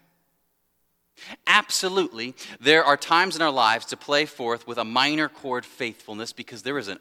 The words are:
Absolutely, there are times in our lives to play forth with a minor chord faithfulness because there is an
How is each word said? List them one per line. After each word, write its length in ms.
Absolutely, 880
there 240
are 140
times 360
in 60
our 100
lives 360
to 100
play 300
forth 400
with 100
a 80
minor 460
chord 340
faithfulness 680
because 280
there 140
is 120
an 120